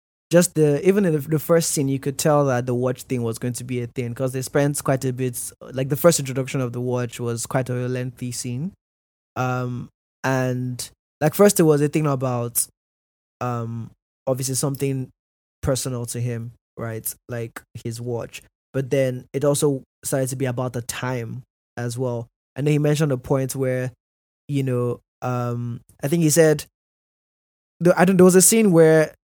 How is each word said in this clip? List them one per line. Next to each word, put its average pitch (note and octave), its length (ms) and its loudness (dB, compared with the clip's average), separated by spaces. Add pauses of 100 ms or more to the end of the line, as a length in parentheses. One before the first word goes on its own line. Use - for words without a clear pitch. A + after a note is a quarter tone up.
(300)
just F3 240 4
the, D3+ 320 2
even G3 200 4
in D#3+ 80 2
the, D3+ 60 0
the D3+ 180 -2
first E3 320 2
scene, C#3 180 -2
you C3+ 100 -2
could C3+ 200 -6
tell D3 280 4
that B2 200 0
the B2+ 80 -2
watch B2+ 300 -2
thing B2 180 -4
was A2+ 160 -4
going B2 160 -6
to B2 100 -10
be B2 160 -6
a A#2+ 60 -6
thing, A#2+ 280 -8
'cause C3 180 -4
they C3+ 100 -6
spent C#3+ 420 0
quite C3+ 220 0
a C3 60 -2
bit, B2+ 380 -6 (220)
like, C3 160 -4
the C#3 80 -2
first E3 240 4
introduction C3 400 -4
of B2 140 -4
the B2 80 -6
watch B2 380 -4
was A#2 260 -6
quite B2+ 240 -2
a B2 40 -2 (140)
lengthy B2+ 440 -8
scene. B2+ 400 -8 (640)
Um, B2 520 -4 (360)
and, B2+ 640 -2 (340)
like, D3+ 120 0
first G3+ 260 4
it - 20 6
was D3+ 180 6
a D3 80 2
thing D3+ 180 0
about, B2+ 600 -2 (760)
um, A#2 500 -6 (360)
obviously C3 300 -2
something C3+ 520 -4 (540)
personal B2+ 440 -4
to A#2+ 140 -8
him, A#2 320 -6 (240)
right? A2+ 380 -10 (160)
Like, A#2 320 -10 (200)
his A#2 160 -8
watch. A#2+ 440 -8 (320)
But C3 160 -4
then C3 420 0
it C#3+ 120 -2
also C#3+ 380 2 (220)
started C3+ 240 -2
to C3 80 -6
be C3 80 -4
about B2+ 300 -4
the A#2+ 80 -6
time A#2+ 600 -8 (360)
as A#2+ 180 -6
well. A#2+ 300 -6 (280)
And C#3 120 -4
then D3+ 60 4
he D3+ 60 4
mentioned D3 340 2
a B2+ 40 0
point C3+ 400 -2
where, B2+ 360 -2 (560)
you C#3 160 -2
know, B2 360 -2 (220)
um, A#2+ 580 -4 (220)
I C#3+ 60 -4
think E3+ 140 2
he D#3 80 4
said, D#3 360 4 (1120)
the, E3+ 180 4
I E3+ 60 8
don't, F#3+ 120 4
there F3+ 80 10
was F3+ 100 8
a F#3 80 8
scene A3 300 4
where D#3+ 420 6 (100)